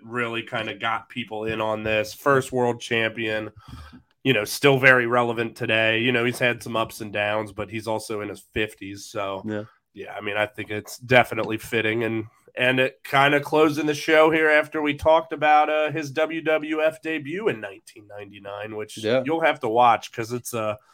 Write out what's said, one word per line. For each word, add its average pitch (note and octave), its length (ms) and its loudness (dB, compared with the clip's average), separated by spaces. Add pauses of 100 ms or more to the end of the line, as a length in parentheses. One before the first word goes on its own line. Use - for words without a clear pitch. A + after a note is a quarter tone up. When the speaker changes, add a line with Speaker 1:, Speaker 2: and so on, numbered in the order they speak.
Speaker 1:
really A#2 400 -6
kinda A2+ 320 -6
got A2+ 360 -4
people A2 340 -8
in A2 160 -4
on A2 220 -2
this. G#2+ 320 -2
First C3+ 360 0
world A#2+ 300 -2
champion, A2 680 -4 (720)
you C3+ 100 4
know, G#2+ 140 2
still C#3 320 4
very B2+ 280 6
relevant A#2 480 0
today. A2+ 440 2
You B2 140 0
know, A#2+ 120 2
he's B2 140 -2
had A#2+ 240 0
some A#2 140 -8
ups A2+ 260 -4
and G#2+ 100 -10
downs, G#2 400 -2
but G2+ 160 -8
he's G#2+ 180 -10
also A2 360 -4
in G#2 80 -6
his F#2 100 -12 (140)
fifties, G2+ 500 -6
so G2 400 -6
Speaker 2:
Yeah. G#2+ 200 -6 (280)
Speaker 1:
yeah, G2 240 -14
I G2+ 60 -10
mean, G#2 160 -4
I G#2+ 80 2
think G#2 240 -12
it's G#2+ 260 -8
definitely A2+ 600 2
fitting, A2+ 460 -2
and, A2 200 -4 (320)
and B2+ 220 2
it B2+ 240 0
kinda C#3+ 380 4
closing D3+ 460 2
the D3+ 80 0
show D#3 360 6
here D#3+ 180 2
after D3+ 320 2
we D3 140 0
talked D#3+ 380 2
about, D3+ 360 4
uh, D3+ 220 0
his D3 220 -6
W D#3 280 -2
W D#3 440 0
F D#3 180 -2
debut D#3+ 460 -6
in A2+ 120 -2
nineteen G#2 460 -16
ninety-nine, G2+ 720 -12
which G#2+ 220 -10
Speaker 2:
Yeah. A2+ 280 0
Speaker 1:
you'll D#3+ 140 -2
have D3+ 200 2
to B2+ 80 -4
watch A#2 440 4
'cause A2+ 200 -8
it's, B2 220 -8
uh, G#2+ 220 -4 (180)